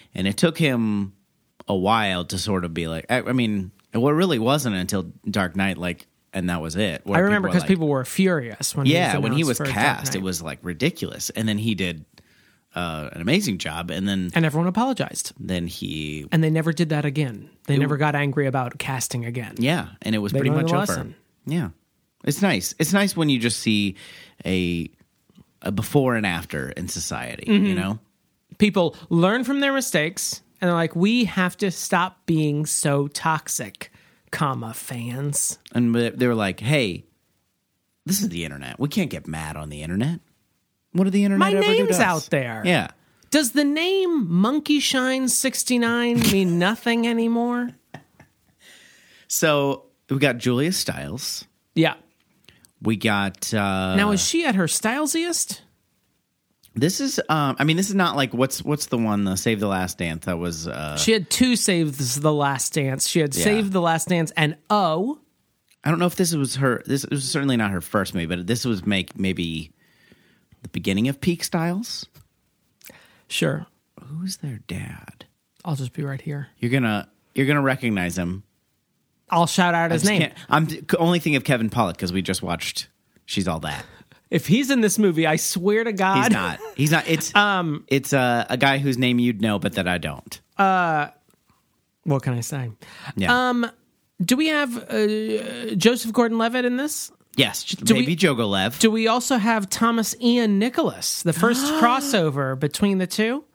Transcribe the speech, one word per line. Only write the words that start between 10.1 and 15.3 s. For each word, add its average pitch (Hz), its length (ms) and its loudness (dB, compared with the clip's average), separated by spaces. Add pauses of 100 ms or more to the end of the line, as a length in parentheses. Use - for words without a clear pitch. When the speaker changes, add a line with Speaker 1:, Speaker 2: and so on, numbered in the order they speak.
Speaker 1:
it - 40 -4
Speaker 2:
Knight. 95 40 -4
Speaker 1:
was, 87 180 -4
like, 78 200 -10
ridiculous, 90 680 -4
and 110 180 -2
then 104 80 0
he 110 180 -2
did, 87 300 -6 (680)
uh, 80 380 -6
an - 80 -12
amazing 123 380 0
job, 85 340 -8
and 95 160 -4
then 95 260 -2
Speaker 2:
And 165 120 2
everyone 160 240 0
apologized. - 720 -4